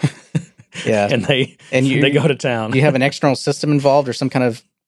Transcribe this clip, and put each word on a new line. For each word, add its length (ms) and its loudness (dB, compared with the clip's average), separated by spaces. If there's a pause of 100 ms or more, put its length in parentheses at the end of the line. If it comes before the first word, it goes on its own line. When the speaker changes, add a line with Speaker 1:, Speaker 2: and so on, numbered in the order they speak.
(880)
Speaker 1:
Yeah. 240 2
Speaker 2:
And 140 0
they, 340 -2 (140)
Speaker 1:
And 120 2
you, 160 2
Speaker 2:
they 120 4
go 140 2
to 80 2
town. 400 -4
Speaker 1:
you 80 2
have 120 2
an 80 0
external 320 0
system 380 -2
involved 360 2
or 40 -4
some 180 -4
kind 140 0
of 180 -4 (260)